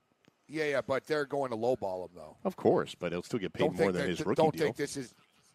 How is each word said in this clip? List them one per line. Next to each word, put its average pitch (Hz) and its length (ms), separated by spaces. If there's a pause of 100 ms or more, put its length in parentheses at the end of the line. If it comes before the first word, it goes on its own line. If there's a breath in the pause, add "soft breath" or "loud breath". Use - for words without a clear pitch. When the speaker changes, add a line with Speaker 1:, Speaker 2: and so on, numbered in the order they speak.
(480)
Speaker 1:
Yeah, 151 180
yeah, 139 160
but 131 260
they're 151 180
going 135 260
to 113 60
lowball 110 500
him, 85 80
though. 78 300
Speaker 2:
Of 95 100
course, 113 400
but 87 160
he'll 87 120
still - 160
get 92 140
paid - 100
Speaker 1:
Don't 160 100
Speaker 2:
more - 40
Speaker 1:
think - 160
Speaker 2:
than 175 100
Speaker 1:
that, 139 60
Speaker 2:
his 87 100
Speaker 1:
th-, 156 80
Speaker 2:
rookie 113 140
Speaker 1:
don't 156 140
Speaker 2:
deal. 165 120
Speaker 1:
think 135 100
this 147 200
is, 127 160 (400)